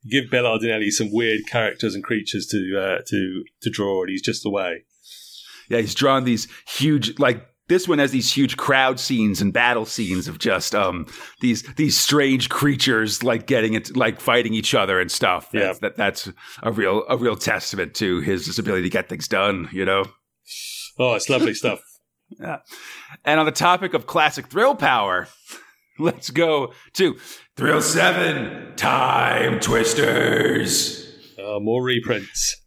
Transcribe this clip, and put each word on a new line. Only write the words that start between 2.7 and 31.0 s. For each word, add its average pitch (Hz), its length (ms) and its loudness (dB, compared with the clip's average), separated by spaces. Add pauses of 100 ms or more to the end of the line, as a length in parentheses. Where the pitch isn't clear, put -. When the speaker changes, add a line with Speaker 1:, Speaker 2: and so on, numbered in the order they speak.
Speaker 1:
uh, 92 280 -2
to, 92 380 -2 (180)
to 113 80 -4
draw, 98 320 -2
and 90 80 -4
he's 98 100 -6
just - 220 -4
the 104 80 -2
way. 92 340 -4 (880)
Speaker 2:
Yeah, 117 100 2
he's 107 140 -2
drawn 135 300 4
these 120 220 0 (200)
huge, 143 520 0
like, 135 240 2 (260)
this 180 200 2
one 151 120 4
has 139 100 2
these 123 200 0
huge 135 280 0
crowd 131 420 2
scenes 107 400 0
and 101 100 2
battle 120 360 2
scenes 92 420 -4
of 80 120 -12
just, 95 340 0
um, 92 320 0 (340)
these, 120 220 0 (140)
these 147 220 2
strange 135 520 2
creatures, 123 720 2
like, 113 240 0
getting 113 260 2
it, 110 240 -4
like, 120 240 2
fighting 117 320 4
each 110 220 0
other 98 260 2
and 90 100 -2
stuff. 90 420 0
That's, 98 260 0
Speaker 1:
Yeah. 104 100 -4
Speaker 2:
that, - 80 -8
that's 98 340 -2 (320)
a 113 80 -2
real, 101 380 0
a 131 80 0
real 117 200 0
testament 95 580 -4
to 90 260 0
his, 87 240 -2
his 85 140 -6
ability 95 240 -2
to 87 80 0
get 92 180 -2
things 80 180 -10
done, 98 460 0
you 92 140 -2
know? 98 180 2 (920)
Speaker 1:
Oh, 127 160 2
it's 101 160 -2
lovely 127 240 2
stuff. 104 320 -4
<laughs> - 40 -20 (480)
Speaker 2:
Yeah. 151 200 -10 (680)
And 151 160 4
on 151 60 2
the 151 60 0
topic 180 420 2
of 127 120 -2
classic 151 420 0
thrill 240 260 2
power, 104 540 2 (340)
<laughs> - 360 -20
let's - 300 -4
go 147 460 0 (180)
to 180 240 2 (400)
Thrill 143 240 2
Seven, 165 960 0
Time 127 840 2
Twisters. - 1500 0 (280)